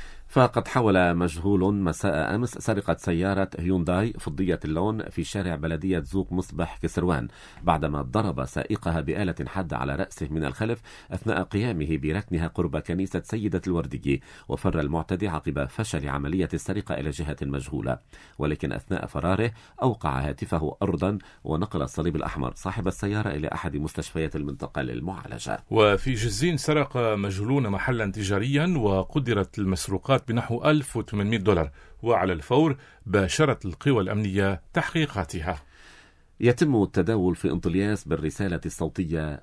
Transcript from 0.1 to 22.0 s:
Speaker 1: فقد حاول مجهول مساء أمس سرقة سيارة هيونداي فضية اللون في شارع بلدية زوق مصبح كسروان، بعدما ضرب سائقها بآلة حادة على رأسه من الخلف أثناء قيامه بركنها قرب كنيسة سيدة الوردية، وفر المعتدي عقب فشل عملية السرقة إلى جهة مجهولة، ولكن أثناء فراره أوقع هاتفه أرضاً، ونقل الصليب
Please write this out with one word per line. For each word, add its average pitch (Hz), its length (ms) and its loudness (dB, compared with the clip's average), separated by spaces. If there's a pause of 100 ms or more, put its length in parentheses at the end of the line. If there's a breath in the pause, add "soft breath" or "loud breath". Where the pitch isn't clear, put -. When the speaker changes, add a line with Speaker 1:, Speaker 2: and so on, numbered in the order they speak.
Speaker 1:
فقد 120 380 4
حاول 92 460 4
مجهول 90 600 2
مساء 87 600 0
أمس 117 160 -2
سرقة 98 480 0
سيارة 95 600 0
هيونداي 90 540 2
فضية 82 520 -2
اللون 92 440 0
في 85 160 -4
شارع 90 320 -2
بلدية 82 420 0
زوق 82 340 -2
مصبح 90 500 -4
كسروان، 82 460 0 (340 loud breath)
بعدما 76 400 2
ضرب 67 420 -2
سائقها 87 560 -2
بآلة 82 340 -2 (120)
حادة 85 300 -4
على 67 200 -2
رأسه - 340 -4
من 78 140 0
الخلف 110 360 -2 (300 loud breath)
أثناء 92 320 -2
قيامه 90 540 0
بركنها 82 520 -2
قرب 80 300 -2
كنيسة 90 460 -2
سيدة 101 420 -2
الوردية، 69 540 0 (280 loud breath)
وفر 80 320 0
المعتدي 82 480 -2
عقب 76 360 -2
فشل 71 440 -4
عملية 73 460 0
السرقة 95 400 -4
إلى 73 160 -4
جهة 73 320 -4
مجهولة، 67 560 -4 (400 loud breath)
ولكن 76 340 -2
أثناء - 340 -4
فراره 95 440 0 (320 loud breath)
أوقع 76 380 0
هاتفه 76 640 -2
أرضاً، 92 360 0 (260 loud breath)
ونقل 80 380 -2
الصليب 78 340 -2